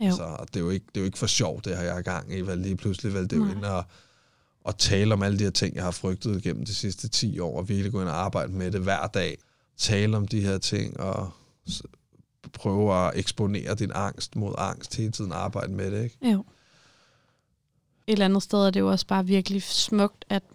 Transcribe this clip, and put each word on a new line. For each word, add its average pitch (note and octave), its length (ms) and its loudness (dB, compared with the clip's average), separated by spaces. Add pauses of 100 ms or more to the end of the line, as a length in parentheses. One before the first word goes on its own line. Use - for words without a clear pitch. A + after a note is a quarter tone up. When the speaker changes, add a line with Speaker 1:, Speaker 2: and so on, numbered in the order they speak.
Speaker 1:
Jo. G#3+ 60 2
Speaker 2:
Altså, F3+ 160 4
og D#2+ 260 -8
det - 80 -8
er F#2 80 0
jo E2+ 60 0
ikke, F#2+ 180 -2
det - 80 -12
er G2+ 40 0
jo F#2+ 60 0
ikke F#2+ 120 -4
for A2 80 0
sjov, - 380 0
det F2+ 120 -2
her, F2+ 80 -4
jeg E2+ 100 -2
er F2+ 40 -4
i F2+ 40 -6
gang F2+ 360 -4
i, - 20 -4
vel, F#2 180 -4
lige F#2+ 180 -2
pludselig, G2 380 -2
vel? F#2+ 80 0
Det F#2 100 -2
er - 40 0
jo G#3+ 80 4
Speaker 1:
Nej. F#2+ 120 0
Speaker 2:
inde G2+ 200 -2
og, F2 80 -2 (800)
og - 140 -4
tale G#2 360 4
om G2+ 80 2
alle G2+ 160 2
de G#2+ 60 2
her G2 60 2
ting, - 240 0
jeg F#2 100 -4
har F2+ 60 -2
frygtet F#2+ 520 -2
gennem C#2 240 -4
de G#2+ 80 -6
sidste G2 340 -6
ti G#2 300 0
år, E2 200 -2
og F#2 100 -4
virkelig G2 240 0
gå G2+ 80 -2
ind F#2 80 -2
og D2+ 160 -2
arbejde F#2 280 -2
med F#2 180 -2
det G2 100 -2
hver F2+ 260 0
dag. F2 320 -2 (380)
Tale G#2+ 400 2
om G2+ 120 0
de A2 120 0
her G2 180 2
ting, - 420 -2
og F#2+ 300 -4 (400)
s-, - 120 -8 (720)
prøve G2 540 2
at - 80 0
eksponere G2+ 600 -2
din G#2 200 -2
angst - 420 -6
mod G#2 220 -2
angst, - 380 -4
hele G#2+ 160 0
tiden G2 200 -4
arbejde F#2+ 400 -4
med F#2+ 180 -2
det, G#2 140 -2
ikke? A#3 280 0
Speaker 1:
Jo. G3 120 2 (1600)
Et A3 60 2
eller G3+ 120 6
andet F#3+ 180 4
sted - 160 2
er G3 120 6
det G3 100 2
jo F#3+ 100 4
også F#3+ 160 2
bare F#3+ 200 2
virkelig G3 360 2
smukt, - 640 2
at G3 140 0 (120)